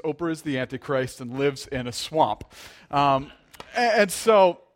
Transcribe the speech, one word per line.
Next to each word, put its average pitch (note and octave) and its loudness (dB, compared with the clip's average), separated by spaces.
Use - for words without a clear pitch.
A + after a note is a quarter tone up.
Oprah D#3+ -4
is D#3+ -6
the C#3 -4
Antichrist, C3 -6
and B2 -8
lives C#3 -2
in B2+ -6
a A#2 -8
swamp." D3 -2
Um, C#3+ 2
a-, A#3 2
and G3 0
so F#3+ 4